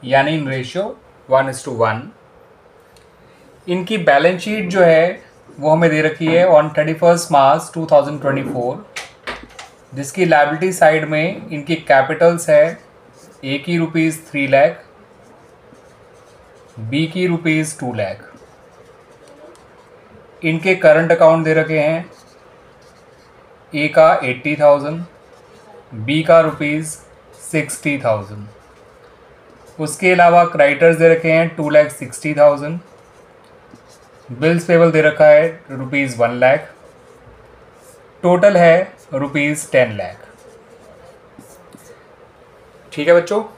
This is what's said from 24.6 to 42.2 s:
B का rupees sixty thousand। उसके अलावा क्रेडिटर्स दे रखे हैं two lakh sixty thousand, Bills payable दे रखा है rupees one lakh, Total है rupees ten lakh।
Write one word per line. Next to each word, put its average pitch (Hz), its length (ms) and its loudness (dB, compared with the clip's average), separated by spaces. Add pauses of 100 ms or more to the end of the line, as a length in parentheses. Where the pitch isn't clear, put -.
B 143 80 -2 (120)
का 165 140 6
rupees 156 460 -4 (540)
sixty - 580 -6
thousand। 107 480 -6 (1300)
उसके 160 340 -2
अलावा 175 320 4
क्रेडिटर्स 156 520 2
दे 165 120 4
रखे 165 240 2
हैं 165 240 2
two 151 140 -4
lakh 202 200 4
sixty - 440 -10
thousand, 147 440 2 (1500)
Bills 160 360 -2
payable 170 280 4
दे 156 100 2
रखा 151 240 4
है 151 200 6 (240)
rupees 131 480 -6
one 117 200 0
lakh, 131 280 0 (1600)
Total 180 340 2
है 175 360 4 (220)
rupees 143 580 -6
ten 120 240 0
lakh। 92 300 -14 (2750)